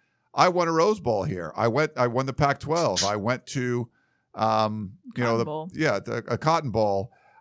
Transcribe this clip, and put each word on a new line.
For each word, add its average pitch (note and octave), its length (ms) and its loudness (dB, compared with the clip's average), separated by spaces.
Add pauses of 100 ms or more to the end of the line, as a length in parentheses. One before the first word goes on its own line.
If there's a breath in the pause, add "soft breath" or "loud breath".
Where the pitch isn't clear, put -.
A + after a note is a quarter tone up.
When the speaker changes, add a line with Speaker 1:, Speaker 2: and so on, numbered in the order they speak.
(320)
Speaker 1:
"I D#3+ 180 4
won F3 180 2
a E3 40 0
Rose F#3 280 2
Bowl G#2+ 240 0
here. E2+ 320 -6
I A2 140 2
went, D3 280 0
I B2 80 2
won B2 220 -2
the C3+ 60 -4
Pac-twelve. C#3+ 680 0
I G2+ 120 0
went A2 320 -2
to, B2 420 -4 (460)
um, G#2+ 580 0 (220)
you B2 80 -2
know, A#2+ 60 2
Speaker 2:
Cotton A2+ 100 2
Speaker 1:
the, A#2 60 0
Speaker 2:
Bowl. D#3 280 -8
Speaker 1:
yeah, C3 260 0
the, A2+ 280 -6
a A#2+ 100 -2
Cotton D#3 320 0
Bowl. G2+ 420 0 (300 soft breath)